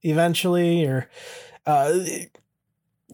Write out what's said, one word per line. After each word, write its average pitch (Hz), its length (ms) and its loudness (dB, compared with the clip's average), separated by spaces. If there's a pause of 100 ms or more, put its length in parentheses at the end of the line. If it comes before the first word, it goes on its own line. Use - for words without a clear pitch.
eventually, 170 840 2
or, 131 240 -2 (560)
uh, 147 320 2 (1160)